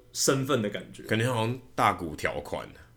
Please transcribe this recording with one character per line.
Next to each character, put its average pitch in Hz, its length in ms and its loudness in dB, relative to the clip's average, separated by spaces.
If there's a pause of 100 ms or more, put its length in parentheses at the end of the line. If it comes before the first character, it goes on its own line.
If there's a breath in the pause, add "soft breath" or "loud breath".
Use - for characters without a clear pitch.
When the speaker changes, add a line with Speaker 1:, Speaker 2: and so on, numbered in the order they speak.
(140)
Speaker 1:
身 135 320 2
份 127 160 2
的 104 80 0
感 98 240 -8
觉。 - 100 -14
Speaker 2:
感 110 160 2
觉 120 100 2
好 113 160 0
像 127 140 -2 (160)
大 113 160 6
谷 85 240 -4
条 - 240 -2
款。 65 260 -6 (320)